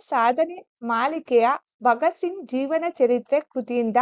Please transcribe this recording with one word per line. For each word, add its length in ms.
ಸಾಧನೆ 580
ಮಾಲಿಕೆಯ 680
ಭಗತ್ 360
ಸಿಂಗ್ 280
ಜೀವನ 420
ಚರಿತ್ರೆ 500
ಕೃತಿಯಿಂದ 640